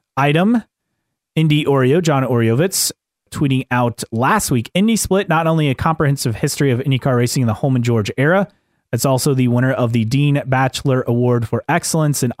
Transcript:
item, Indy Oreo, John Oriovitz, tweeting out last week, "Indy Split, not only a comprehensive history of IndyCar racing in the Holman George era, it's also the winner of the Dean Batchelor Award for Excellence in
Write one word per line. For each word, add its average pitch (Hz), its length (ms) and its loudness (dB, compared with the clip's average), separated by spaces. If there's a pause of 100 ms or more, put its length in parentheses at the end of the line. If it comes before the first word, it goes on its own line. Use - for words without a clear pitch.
(160)
item, 170 480 2 (720)
Indy 156 300 2
Oreo, 139 360 2
John 143 220 0
Oriovitz, 120 680 0 (380)
tweeting 131 400 -2
out 123 420 -2
last 139 380 0
week, 123 240 -2
"Indy 214 220 2
Split, 190 340 -2
not 165 160 0
only 160 240 0
a 127 60 -2
comprehensive 143 600 0
history 143 360 -2
of 120 80 0
IndyCar 135 360 0
racing 123 260 0
in 117 60 0
the 107 60 0
Holman 131 300 -2
George 117 340 0
era, 175 300 2 (440)
it's 120 140 -2
also 135 300 2
the 127 120 2
winner 123 240 2
of 117 220 0
the 117 100 2
Dean 139 440 0
Batchelor 131 560 0
Award 120 440 0
for - 220 -4
Excellence 151 540 0
in 120 180 -2